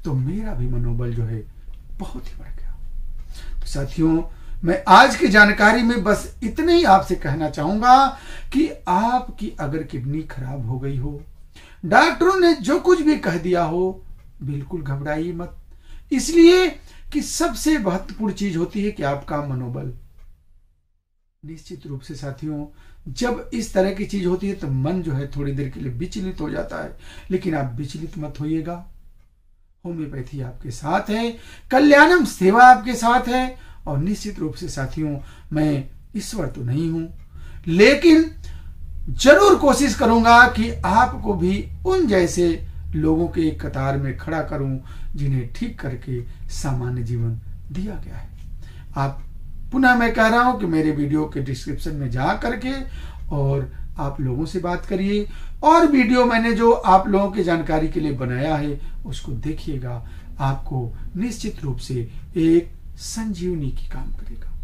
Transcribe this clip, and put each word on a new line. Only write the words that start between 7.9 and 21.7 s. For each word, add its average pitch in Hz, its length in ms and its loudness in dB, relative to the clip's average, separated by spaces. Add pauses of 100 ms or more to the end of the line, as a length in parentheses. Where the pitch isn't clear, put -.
कि 294 160 2 (180)
आपकी 220 720 0
अगर 151 240 -4
किडनी 139 380 -6
खराब 131 480 -10
हो 127 100 -4
गई 139 180 -6
हो, 143 240 -6 (640)
डॉक्टरों 339 540 4
ने 339 140 6
जो 277 260 0
कुछ 349 220 4
भी 302 140 4
कह 170 220 -2
दिया 170 260 0
हो, 180 420 -2 (380)
बिल्कुल 143 380 -8
घबराइए 151 520 -4
मत, 175 220 -10 (560)
इसलिए 339 560 6 (460)
कि 294 80 -2
सबसे 311 560 0
महत्वपूर्ण 190 560 -4
चीज 190 240 -4
होती 180 280 -2
है 208 60 -2
कि 160 120 -8
आपका 143 380 -4
मनोबल। 127 520 -6 (1500)
निश्चित 160 420 -16